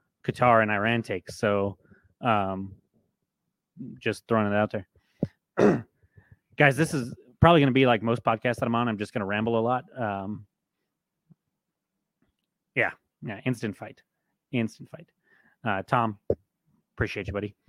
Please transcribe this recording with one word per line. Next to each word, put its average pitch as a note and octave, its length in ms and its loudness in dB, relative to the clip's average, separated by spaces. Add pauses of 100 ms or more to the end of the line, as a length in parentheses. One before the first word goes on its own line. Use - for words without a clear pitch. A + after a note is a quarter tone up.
(240)
Qatar A#2+ 380 4
and G#2+ 100 0
Iran A2+ 300 0
takes. - 360 -10
So, G2+ 400 0 (440)
um, F#2+ 520 -2 (1300)
just - 280 -6
throwing G#2+ 240 2
it G2+ 40 0
out G#2 160 0
there. - 1120 -4 (320)
<clears throat> - 400 -14
Guys, C#3 180 6
this D#3 180 0
is B2+ 200 -4 (260)
probably E3 220 8
gonna C3+ 100 4
be C3 140 4
like A#2 180 4
most A#2 200 -2
podcasts A2+ 340 0
that - 80 -4
I'm A#2 100 0
on. A#2+ 120 0
I'm A2 100 -2
just G2+ 160 -8
gonna G#2 120 -4
ramble A2 320 -2
a A2+ 40 2
lot. B2 240 -2 (120)
Um, G#2 480 -6 (2250)
yeah, G#2+ 160 0 (340)
yeah, G2+ 200 -10
instant A2+ 300 -4
fight. - 260 -18 (500)
Instant - 380 -6
fight. - 180 -20 (560)
Uh, G2 200 -4
Tom, A#2 340 0 (800)
appreciate G#2 320 -6
you, G2+ 60 -8
buddy. G2+ 220 -6 (140)